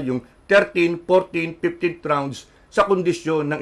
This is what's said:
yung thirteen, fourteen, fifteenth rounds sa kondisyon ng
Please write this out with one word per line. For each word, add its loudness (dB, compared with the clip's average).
yung -4
thirteen, 2
fourteen, 0
fifteenth -4
rounds -4
sa 0
kondisyon 0
ng -4